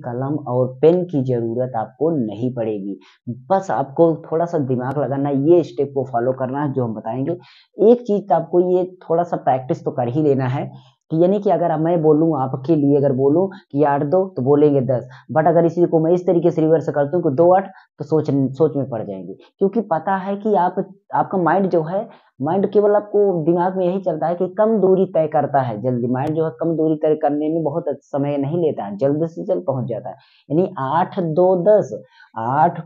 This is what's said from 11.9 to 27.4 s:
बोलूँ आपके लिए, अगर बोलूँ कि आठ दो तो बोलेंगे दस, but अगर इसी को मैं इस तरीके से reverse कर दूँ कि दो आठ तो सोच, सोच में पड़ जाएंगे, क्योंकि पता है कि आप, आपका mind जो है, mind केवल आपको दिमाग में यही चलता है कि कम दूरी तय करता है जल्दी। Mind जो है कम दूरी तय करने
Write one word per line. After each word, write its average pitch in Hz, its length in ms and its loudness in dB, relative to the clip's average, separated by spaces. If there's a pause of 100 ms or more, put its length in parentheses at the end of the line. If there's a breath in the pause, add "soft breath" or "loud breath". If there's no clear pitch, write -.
बोलूँ 156 260 4 (120)
आपके 131 360 -2
लिए, 143 200 4
अगर 139 160 2
बोलूँ 143 360 2 (220 loud breath)
कि 143 140 0
आठ 143 200 2
दो 147 140 2 (180)
तो 131 60 -4
बोलेंगे 143 400 4
दस, 120 260 -2 (240 loud breath)
but 156 140 2
अगर 170 180 4
इसी 170 220 2
को 165 140 4
मैं 160 120 2
इस 180 140 0
तरीके 170 240 4
से 165 100 0
reverse 156 280 2
कर 143 180 0
दूँ 165 160 -2
कि 165 100 2
दो 165 220 6
आठ 190 120 2 (320 loud breath)
तो 147 60 -10
सोच, 151 260 0 (260)
सोच 156 200 2
में 131 140 -4
पड़ 110 120 -6
जाएंगे, 95 320 -10 (240 soft breath)
क्योंकि 196 220 0 (100)
पता 165 280 -2
है 196 180 -6
कि 208 200 -2
आप, 180 200 0 (380)
आपका 151 240 -2
mind 180 320 2
जो 165 140 2
है, 190 220 -6 (340 loud breath)
mind 185 320 0
केवल 208 240 4
आपको 202 480 0
दिमाग 175 320 0
में 185 100 0
यही 185 140 -2
चलता 160 260 -4
है 170 80 -2
कि 185 140 -2 (100)
कम 220 220 2
दूरी 185 280 4
तय 160 200 0
करता 143 340 0
है 113 200 -4
जल्दी। 123 300 -2
Mind 143 240 -2
जो 160 80 0
है 160 60 -2 (100)
कम 165 160 -2
दूरी 156 220 2
तय 156 240 2
करने 147 260 0